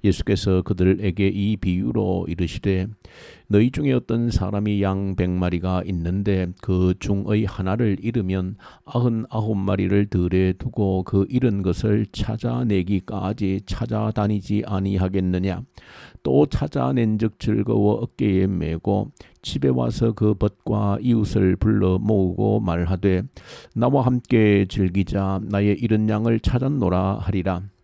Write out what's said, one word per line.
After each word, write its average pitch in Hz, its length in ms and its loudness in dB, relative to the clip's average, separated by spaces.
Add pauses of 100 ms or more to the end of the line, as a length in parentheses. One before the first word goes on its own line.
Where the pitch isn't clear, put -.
예수께서 95 560 2
그들에게 95 680 2
이 101 280 0
비유로 95 720 -2
이르시되, 92 600 -2 (600)
"너희 110 220 4
중에 143 240 0
어떤 117 360 -2
사람이 101 520 0
양 98 340 -2
백 90 140 0
마리가 90 560 -2
있는데 92 640 -2 (120)
그 90 380 2
중의 104 480 0
하나를 98 560 0
잃으면 95 540 -2 (280)
아흔아홉 113 720 -2
마리를 98 520 0
들에 92 440 2
두고 95 520 -2
그 98 260 2
잃은 120 320 0
것을 107 500 0
찾아내기까지 101 1500 -2
찾아다니지 107 1040 -2
아니하겠느냐? 95 960 0 (600)
또 143 280 4
찾아낸즉 120 880 -2
즐거워 107 560 2
어깨에 104 520 0
메고 92 640 -2 (300)
집에 139 280 -2
와서 117 440 0
그 107 220 2
벗과 104 680 -2
이웃을 104 560 2
불러 98 420 2
모으고 104 640 2
말하되, 90 640 0 (520)
'나와 127 300 2
함께 110 640 4
즐기자. 95 760 0
나의 101 360 0
잃은 107 300 2
양을 113 300 0
찾았노라.' 107 800 0
하리라. 95 420 -2 (220)